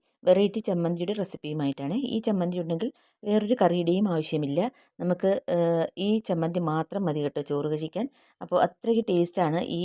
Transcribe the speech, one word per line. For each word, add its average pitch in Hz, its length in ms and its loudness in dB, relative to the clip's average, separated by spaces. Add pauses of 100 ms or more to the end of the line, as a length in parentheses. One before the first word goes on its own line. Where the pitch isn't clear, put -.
(240)
വെറൈറ്റി 196 360 4
ചമ്മന്തിയുടെ 175 540 -2
റെസിപ്പിയുമായിട്ടാണ്. 151 880 -4
ഈ - 160 -4
ചമ്മന്തി 180 380 -2
ഉണ്ടെങ്കിൽ 170 300 -2 (340)
വേറൊരു 214 340 2
കറിയുടെയും 180 520 4
ആവശ്യമില്ല. 156 520 -2 (380)
നമുക്ക്, 180 340 0 (180)
ഏഹ്, 170 360 2 (120)
ഈ 196 100 -2 (120)
ചമ്മന്തി 170 440 -2
മാത്രം 160 400 -2
മതി 151 180 -2
കേട്ടോ 147 200 -4
ചോറ് 143 280 -4
കഴിക്കാൻ. 160 380 -4 (320)
അപ്പോൾ 180 220 0
അത്രയ്ക്ക് 220 440 0
ടേസ്റ്റാണ് 175 640 2
ഈ, 170 140 -4